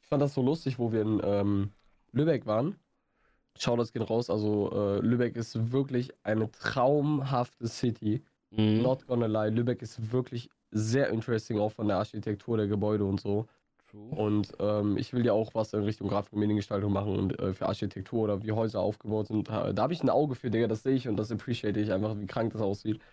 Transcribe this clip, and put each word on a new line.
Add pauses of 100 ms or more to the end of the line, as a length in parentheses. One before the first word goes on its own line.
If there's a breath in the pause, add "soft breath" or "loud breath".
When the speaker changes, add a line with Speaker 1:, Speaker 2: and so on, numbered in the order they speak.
Speaker 1:
Ich
fand
das
so
lustig,
wo
wir
in,
ähm, (400)
Lübeck
waren. (800)
Shoutouts
gehen
raus,
also,
äh,
Lübeck
ist
wirklich (120)
eine
traumhafte
City. (300)
Speaker 2:
Mhm.
Speaker 1:
Not
gonna
lie,
Lübeck
ist
wirklich (220)
sehr
interesting,
auch
von
der
Architektur
der
Gebäude
und
so. (440 soft breath)
Speaker 2:
True.
Speaker 1:
Und,
ähm,
ich
will
ja
auch
was
in
Richtung
Grafik
und
Mediengestaltung
machen
und,
äh,
für
Architektur
oder
wie
Häuser
aufgebaut
sind.
Da,
da
hab
ich
ein
Auge
für,
Digga,
das
sehe
ich
und
das
appreciate
ich
einfach,
wie
krank
das
aussieht. (140 soft breath)